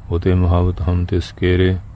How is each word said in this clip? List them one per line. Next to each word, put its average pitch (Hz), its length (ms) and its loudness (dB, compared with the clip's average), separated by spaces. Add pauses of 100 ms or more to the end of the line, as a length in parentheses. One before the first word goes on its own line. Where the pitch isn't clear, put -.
(100)
ਉਹ 85 80 -2
ਤੇ 92 160 2
ਮੁਹਾਬਤ 90 540 2
ਹਮ 90 160 0
ਤੇ 92 160 -2
ਸਕੇਰੇ, 92 560 0 (200)